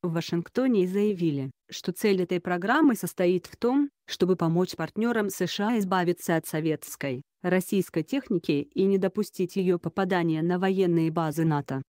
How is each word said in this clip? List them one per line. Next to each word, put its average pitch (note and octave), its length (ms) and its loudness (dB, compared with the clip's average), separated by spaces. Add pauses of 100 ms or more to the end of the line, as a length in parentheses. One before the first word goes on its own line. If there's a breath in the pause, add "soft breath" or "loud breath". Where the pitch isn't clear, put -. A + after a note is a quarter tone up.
В F3 120 -2
Вашингтоне F#3 720 0
заявили, F3 640 0 (180)
что - 240 -6
цель G3 300 0
этой F3 180 -2
программы G#3+ 560 2
состоит F3+ 520 0
в - 80 -18
том, C#4 340 2 (160)
чтобы F3+ 300 0
помочь E3+ 400 0
партнёрам G#3+ 560 -2
С F3+ 160 -4
Ш G3+ 180 -4
А A#3 140 0
избавиться F3+ 560 0
от D#3+ 100 -2
советской, D3+ 800 -4 (180)
российской F3+ 640 0
техники E3 720 -2
и F#3+ 80 2
не G3 160 4
допустить F#3 560 -2
её F3+ 240 2
попадания E3+ 640 0
на F3 160 0
военные F3+ 500 2
базы D#3+ 340 -2
нато. C#3+ 380 0 (120)